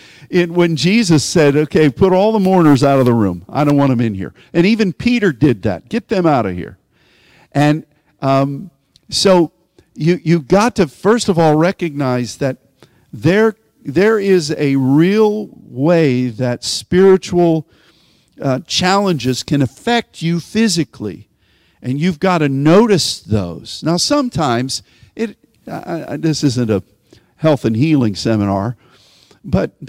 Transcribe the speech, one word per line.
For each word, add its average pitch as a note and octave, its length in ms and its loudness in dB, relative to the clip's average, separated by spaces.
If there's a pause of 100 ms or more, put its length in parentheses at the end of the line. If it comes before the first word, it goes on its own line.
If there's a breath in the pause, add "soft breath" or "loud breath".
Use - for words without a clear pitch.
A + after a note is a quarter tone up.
(300 loud breath)
in, F3 240 -2
when E3+ 240 0
Jesus F3 440 2
said, D3 360 2
"Okay, D#3 320 2
put F#3 240 0
all G3 180 2
the A3 80 0
mourners F3 420 4
out C#3 160 2
of C3 80 4
the B2 80 2
room. F#2 360 -2
I D3 160 -2
don't D3 100 2
want C#3 160 2
'em A#2+ 80 0
in A#2 140 -2
here." F#2+ 200 -10 (200 soft breath)
And E3+ 120 2
even G#3 280 0
Peter A#3 400 0
did A#2 300 0
that. F2+ 260 -6
"Get - 180 -6
them F#3 180 -2
out C3+ 200 2
of F#2 100 -6
here." F2+ 220 -12 (720 soft breath)
And, D3+ 340 0 (360)
um, C#3 500 -2 (380)
so F3+ 420 2 (480)
you, E3+ 240 0
you've D#3 240 0
got G#3 280 2
to, F3 120 0
first G#3+ 400 -2
of E3+ 120 0
all, D#3+ 160 4
recognize C#3+ 800 -2
that C3+ 200 -4 (540 soft breath)
there, G3 440 0 (280)
there G3 360 0
is F#3 320 0
a C#3+ 240 -2
real G3 760 2
way C3+ 760 -2
that A#2+ 360 -6
spiritual, F3 1040 2 (720 soft breath)
uh, C3 280 -4
challenges F3+ 720 -2
can D3 220 -2
affect - 580 -4
you E3 180 -2
physically. D#3+ 920 -6 (520)
And B2+ 180 -6
you've E3+ 200 -2
got F3+ 200 0
to D3 100 0
notice E3 720 2
those. F2+ 640 -6
Now, E3 140 -2
sometimes, D#3 880 -2 (320 soft breath)
it, A3 200 -8 (320)
I, - 420 -10
I, C#3+ 80 -8
this D#3 260 -2
isn't B2 260 0
a G2+ 140 0 (540 soft breath)
health - 280 0
and A2+ 100 0
healing C3 380 2
seminar, G2+ 640 -2 (640 soft breath)
but - 280 -2 (180)